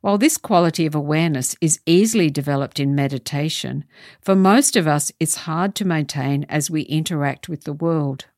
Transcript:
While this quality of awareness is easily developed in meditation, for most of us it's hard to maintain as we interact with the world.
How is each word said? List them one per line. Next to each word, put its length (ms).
While 160
this 200
quality 480
of 80
awareness 680
is 240
easily 440
developed 520
in 140
meditation, 880
for 160
most 400
of 120
us 240
it's 260
hard 280
to 100
maintain 640
as 200
we 120
interact 680
with 160
the 100
world. 520